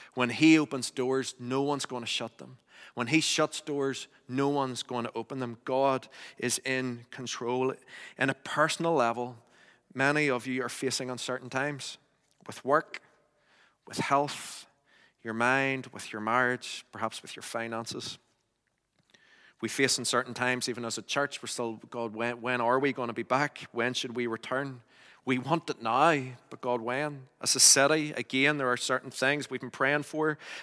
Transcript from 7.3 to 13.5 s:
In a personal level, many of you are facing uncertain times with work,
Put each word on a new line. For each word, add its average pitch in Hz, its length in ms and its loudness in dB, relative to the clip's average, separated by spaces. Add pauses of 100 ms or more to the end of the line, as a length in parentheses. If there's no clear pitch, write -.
In 135 120 2
a 135 40 2
personal 160 600 0
level, 120 440 2 (560)
many 143 360 4
of 123 180 0
you 127 160 -2
are 120 60 -4
facing 127 400 -2
uncertain 127 400 -6
times 135 480 -4 (480)
with - 200 -12
work, 147 360 2 (840)